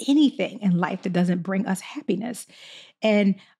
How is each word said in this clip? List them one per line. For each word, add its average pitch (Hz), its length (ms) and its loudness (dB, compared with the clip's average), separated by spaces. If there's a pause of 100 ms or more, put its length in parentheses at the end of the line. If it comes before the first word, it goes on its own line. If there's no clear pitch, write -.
anything 277 520 2
in 180 180 2
life 180 240 -4
that 185 120 -4
doesn't 180 280 2
bring 190 240 -2
us 190 160 -4
happiness. 233 640 -8 (560)
And 208 340 2 (240)